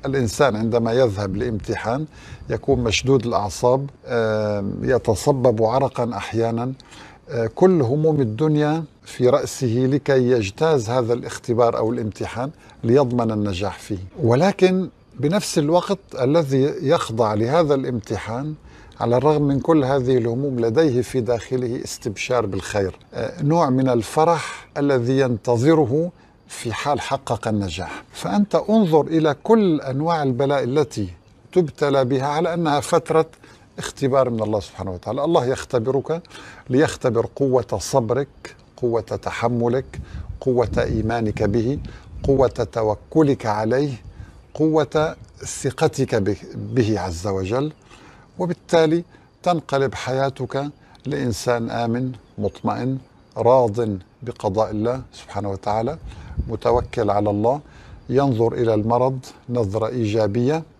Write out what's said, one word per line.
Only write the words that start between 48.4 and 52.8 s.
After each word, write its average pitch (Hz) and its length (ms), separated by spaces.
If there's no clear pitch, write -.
تنقلب 139 520
حياتك 135 760
لإنسان 123 640
آمن، 117 420
مطمئن، 110 600